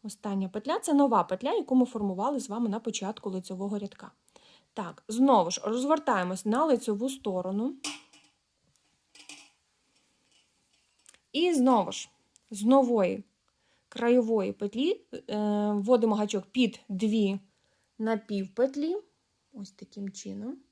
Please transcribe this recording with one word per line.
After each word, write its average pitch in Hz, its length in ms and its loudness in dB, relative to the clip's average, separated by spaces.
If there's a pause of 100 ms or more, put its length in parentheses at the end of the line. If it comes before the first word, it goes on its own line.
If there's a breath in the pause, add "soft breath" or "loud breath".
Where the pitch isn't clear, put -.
Остання 196 460 -6
петля — 269 320 -4
це 330 120 0
нова 277 300 4
петля, 240 300 -4
яку 359 220 0
ми 254 100 6
формували 214 540 -2
з - 100 -10
вами 220 200 -2
на 208 100 -2
початку 214 500 -8
лицьового 190 500 -6
рядка. 202 320 -14 (640 soft breath)
Так, 170 340 -12
знову 220 440 4
ж - 120 -6
розвертаємось 233 840 0
на 240 200 2
лицьову 233 440 0
сторону. 202 680 -4 (3500)
І 339 220 2
знову 247 380 4
ж - 180 -12 (420)
з 202 120 -8
нової 226 600 4 (680)
краєвої 226 600 2
петлі, 226 500 -4 (120)
е, 208 580 -2
вводимо 214 440 2
гачок 208 300 -2
під 247 340 0 (100)
дві 202 500 0 (580)
напівпетлі. 226 1000 -2 (560)
Ось 202 180 -16
таким 196 400 -14
чином. 202 460 -12 (140)